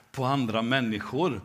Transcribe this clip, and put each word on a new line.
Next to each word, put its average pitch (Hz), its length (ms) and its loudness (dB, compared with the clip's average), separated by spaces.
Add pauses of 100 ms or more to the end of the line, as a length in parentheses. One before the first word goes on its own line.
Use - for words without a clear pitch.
(120)
på 135 120 -4
andra 123 380 2
människor. 120 840 0